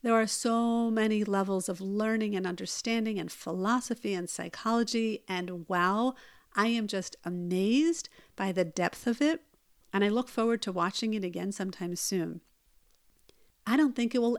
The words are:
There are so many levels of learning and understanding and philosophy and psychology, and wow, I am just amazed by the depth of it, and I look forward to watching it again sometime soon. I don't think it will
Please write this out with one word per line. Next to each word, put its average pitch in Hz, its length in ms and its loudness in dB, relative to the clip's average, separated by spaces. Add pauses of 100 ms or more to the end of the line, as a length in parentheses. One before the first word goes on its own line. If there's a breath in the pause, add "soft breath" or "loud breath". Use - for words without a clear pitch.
There 226 160 4
are 220 60 2
so 233 640 2
many 214 340 2
levels 196 420 0
of 180 140 -4
learning 214 560 0
and 185 100 -2
understanding 214 720 -2
and 170 140 -6
philosophy 202 800 -2
and 175 160 -4
psychology, 226 1000 -2
and 180 400 -4
wow, 202 480 2 (400 loud breath)
I 208 120 4
am 233 220 0
just 190 360 -4
amazed 190 840 0 (260 soft breath)
by 190 160 -2
the 175 140 2
depth - 400 -2
of 233 160 0
it, 311 180 2 (540)
and 202 100 4
I 202 60 4
look 233 180 0
forward 226 320 0
to 202 120 -6
watching 190 420 -2
it 202 100 -2
again 180 280 -4
sometime 185 440 -6
soon. 170 460 -2 (1200 soft breath)
I 226 120 2
don't 285 180 4
think 233 180 0
it 247 40 4
will 233 200 4